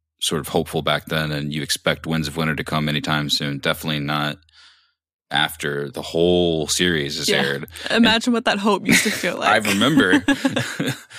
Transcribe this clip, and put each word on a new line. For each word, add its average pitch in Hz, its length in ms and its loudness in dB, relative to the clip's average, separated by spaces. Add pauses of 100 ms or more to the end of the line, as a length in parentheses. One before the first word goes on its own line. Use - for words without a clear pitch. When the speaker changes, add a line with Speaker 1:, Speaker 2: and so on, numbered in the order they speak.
(200)
Speaker 1:
sort 80 200 -2
of 69 80 -8
hopeful 80 340 0
back 73 240 -2
then, 78 260 -2
and 73 200 -4
you 76 100 -4
expect - 440 -2
Winds 80 220 -2
of 71 80 -8
Winter 78 200 0
to 71 80 -6
come 76 240 -2
anytime 76 420 -2
soon. 71 280 -2
Definitely 78 420 -2
not 73 380 -4 (920)
after 73 600 -2
the 76 120 -8
whole 85 680 2
series 82 500 0
is 76 100 -2
Speaker 2:
Yeah. 69 140 2
Speaker 1:
aired. 69 240 -4 (240)
Speaker 2:
Imagine 226 400 4
Speaker 1:
And 233 40 2
Speaker 2:
what 226 100 -2
that 208 140 2
hope 202 280 0
used 180 180 4
to 214 60 0
feel - 260 -4
Speaker 1:
<laughs> - 60 -6
I 107 160 4
Speaker 2:
like. 107 80 0
Speaker 1:
remember 113 640 4
Speaker 2:
<laughs> - 640 -2 (240)